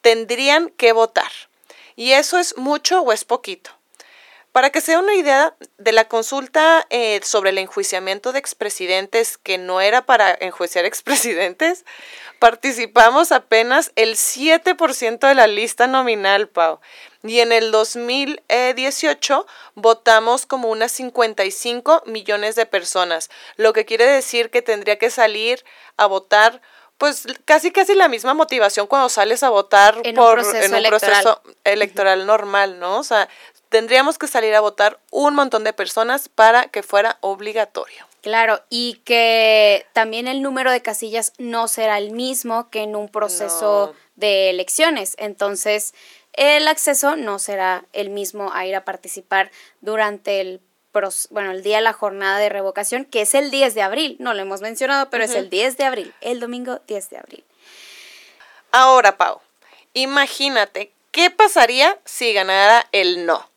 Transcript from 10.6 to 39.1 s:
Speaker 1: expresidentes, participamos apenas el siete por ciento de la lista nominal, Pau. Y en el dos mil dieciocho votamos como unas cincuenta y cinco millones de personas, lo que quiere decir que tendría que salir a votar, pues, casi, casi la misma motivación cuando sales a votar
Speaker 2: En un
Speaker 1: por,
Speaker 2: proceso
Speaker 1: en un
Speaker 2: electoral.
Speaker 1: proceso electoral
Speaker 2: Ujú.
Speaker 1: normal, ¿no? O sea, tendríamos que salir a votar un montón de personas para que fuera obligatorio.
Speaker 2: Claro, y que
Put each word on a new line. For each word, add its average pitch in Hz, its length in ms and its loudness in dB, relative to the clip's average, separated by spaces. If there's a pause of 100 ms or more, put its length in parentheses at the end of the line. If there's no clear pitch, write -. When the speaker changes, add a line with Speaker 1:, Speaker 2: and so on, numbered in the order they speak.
Speaker 1:
expresidentes, 233 1000 -4 (560)
participamos 240 960 4
apenas 247 640 2
el 220 180 2
siete 320 580 0
por 320 200 0
ciento 233 340 -2
de 277 80 6
la 233 120 6
lista 220 380 0
nominal, 214 640 0
Pau. 165 320 -2 (420)
Y 233 200 0
en 233 100 2
el 226 200 2
dos 220 260 0
mil 262 440 -6 (360)
dieciocho 277 720 -4 (280)
votamos 226 720 2
como 247 240 -6
unas 220 240 -4
cincuenta 240 500 -2
y 196 80 -4
cinco 240 540 -2
millones 214 500 -6
de 226 100 0
personas, 175 640 -4 (280)
lo 220 160 2
que 220 100 0
quiere 226 220 2
decir 254 440 0
que 240 120 0
tendría 208 360 -2
que 220 120 0
salir 220 560 -2 (320)
a 208 80 4
votar, 208 560 2 (360)
pues, 294 260 -2 (220)
casi, 311 260 2
casi 392 240 2
la 359 140 4
misma 240 240 -4
motivación 233 520 0
cuando 262 220 0
sales 226 360 0
a 262 60 2
votar 208 540 6
Speaker 2:
En 233 160 -2
un 240 60 8
Speaker 1:
por, 226 160 6
Speaker 2:
proceso 208 240 0
Speaker 1:
en 196 60 0
un 226 80 0
Speaker 2:
electoral. 208 440 2
Speaker 1:
proceso 220 180 2 (220)
electoral 196 560 0
Speaker 2:
Ujú. 190 80 -6
Speaker 1:
normal, 202 500 0
¿no? 180 200 -6
O 294 80 -4
sea, 214 240 0 (400)
tendríamos 254 480 2
que 302 100 -10
salir 220 260 -2
a 214 60 6
votar 208 400 0 (100)
un 285 240 0
montón 247 300 0
de 220 80 -2
personas 226 560 -4
para 226 400 4
que 202 160 -10
fuera 208 380 0
obligatorio. 208 840 -8 (160)
Speaker 2:
Claro, 226 480 0
y 240 360 -8
que 220 880 2